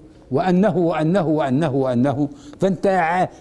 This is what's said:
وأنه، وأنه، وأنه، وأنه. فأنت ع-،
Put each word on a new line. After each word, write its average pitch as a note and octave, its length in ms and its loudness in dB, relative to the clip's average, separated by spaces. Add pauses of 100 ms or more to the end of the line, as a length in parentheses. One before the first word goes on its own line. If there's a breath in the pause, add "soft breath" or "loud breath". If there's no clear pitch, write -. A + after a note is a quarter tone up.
(320 loud breath)
وأنه، F3+ 460 2
وأنه، E3 500 0
وأنه، D3+ 480 0
وأنه. C3 540 0 (300 loud breath)
فأنت F#3+ 280 0
ع-، F3+ 380 0 (160 loud breath)